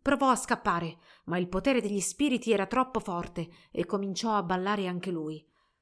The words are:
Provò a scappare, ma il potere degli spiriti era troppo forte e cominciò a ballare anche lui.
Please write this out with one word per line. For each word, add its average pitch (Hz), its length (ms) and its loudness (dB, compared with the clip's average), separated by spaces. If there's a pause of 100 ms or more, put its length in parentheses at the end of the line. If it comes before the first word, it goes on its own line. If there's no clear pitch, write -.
Provò 269 280 2
a 247 60 8
scappare, 170 600 -2 (260)
ma 165 140 -2
il 180 100 0
potere 233 320 2
degli 208 200 -2
spiriti 247 520 0
era 196 140 4
troppo 254 340 0
forte 175 480 -6 (220)
e 175 160 -2
cominciò 196 480 -2
a 202 80 2
ballare 185 440 -2
anche 180 240 -4
lui. 156 340 -6 (380)